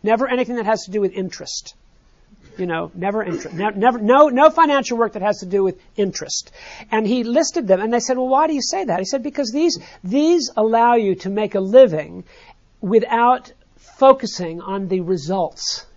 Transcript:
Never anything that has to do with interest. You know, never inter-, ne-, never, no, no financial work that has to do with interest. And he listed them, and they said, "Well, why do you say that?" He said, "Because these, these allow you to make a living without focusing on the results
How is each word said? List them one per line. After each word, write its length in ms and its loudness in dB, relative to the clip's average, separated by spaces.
Never 240 0
anything 300 -2
that 80 -6
has 200 -2
to 60 -16
do 100 -2
with 120 -2
interest. 600 -12
You 100 -6
know, 260 -6
never 300 -4
inter-, 280 -8
ne-, 240 -4
never, 220 2
no, 300 4
no 220 4
financial 480 2
work 160 0
that 80 -8
has 180 -2
to 60 -12
do 180 0
with 160 -2
interest. 560 -6
And 160 0
he 160 0
listed 440 0
them, 140 4
and 120 -2
they 80 0
said, 160 -2
"Well, 100 -2
why 200 2
do 60 -2
you 80 -2
say 240 -4
that?" 140 -2
He 60 -4
said, 180 -6
"Because 280 -6
these, 280 0
these 520 0
allow 400 4
you 200 0
to 140 -10
make 260 -4
a 40 0
living 680 4
without 680 0
focusing 840 0
on 280 -8
the 100 -2
results 840 -6